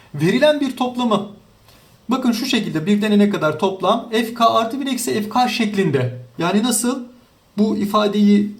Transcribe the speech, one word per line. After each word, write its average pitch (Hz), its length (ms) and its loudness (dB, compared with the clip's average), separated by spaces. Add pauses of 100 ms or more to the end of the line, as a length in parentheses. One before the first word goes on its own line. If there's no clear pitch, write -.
(140)
Verilen 262 460 2
bir 262 160 -4
toplamı, 247 520 -2 (800)
bakın 254 240 0
şu 226 140 -4
şekilde 160 400 -2
birden 208 320 2
n'e 202 120 4
kadar 156 280 -2
toplam 190 520 0
F 233 240 -2
K 226 160 2
artı 226 300 -2
bir 277 60 -6
eksi 247 360 -4
F 208 60 -6
K 247 200 0
şeklinde. 185 720 -2 (180)
Yani 180 240 0
nasıl? 247 400 -2 (560)
Bu 214 180 2
ifadeyi, 208 840 2